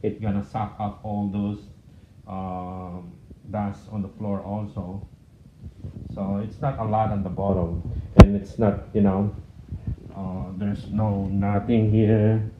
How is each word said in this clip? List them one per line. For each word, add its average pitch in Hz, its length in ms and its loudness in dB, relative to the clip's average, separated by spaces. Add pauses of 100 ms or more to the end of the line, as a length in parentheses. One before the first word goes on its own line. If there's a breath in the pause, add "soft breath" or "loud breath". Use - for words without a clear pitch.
it's 104 180 -4
gonna 101 240 -2
suck 104 360 -8
up 104 240 -6
all 104 260 -4
those, 104 400 -6 (580)
um, 92 840 -10 (360)
dust 101 320 -4 (100)
on 107 100 -4
the 92 80 -4
floor 101 320 -4
also. 101 680 -8 (1040)
So 101 240 -4
it's 104 240 -8
not 139 180 -2
a 113 40 -4
lot 107 280 0
on 98 120 -2
the 95 60 -4
bottom, 87 540 -2 (340)
and 202 180 12
it's - 220 -6
not, 101 360 2
you 107 80 2
know, 101 340 2 (800)
uh, 92 300 -8 (120)
there's 101 320 -4
no 101 360 0
nothing 104 680 2
here. 110 580 6 (100)